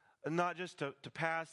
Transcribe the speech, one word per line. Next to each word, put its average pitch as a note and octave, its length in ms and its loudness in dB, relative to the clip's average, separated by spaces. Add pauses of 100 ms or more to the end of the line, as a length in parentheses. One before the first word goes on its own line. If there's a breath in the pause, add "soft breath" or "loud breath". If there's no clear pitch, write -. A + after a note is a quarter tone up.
(260 soft breath)
not E3+ 320 4
just F3 220 -8
to, C#3 140 -2 (100)
to C3 60 -10
pass E3 440 0